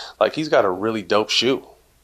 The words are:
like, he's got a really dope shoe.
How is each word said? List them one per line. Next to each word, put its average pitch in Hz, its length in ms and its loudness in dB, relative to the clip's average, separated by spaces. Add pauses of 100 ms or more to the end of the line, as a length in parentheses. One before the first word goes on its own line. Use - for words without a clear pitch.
(200)
like, 101 140 2
he's 156 140 -6
got 143 160 4
a 98 60 2
really 107 320 -4
dope 104 280 0
shoe. 123 340 0 (400)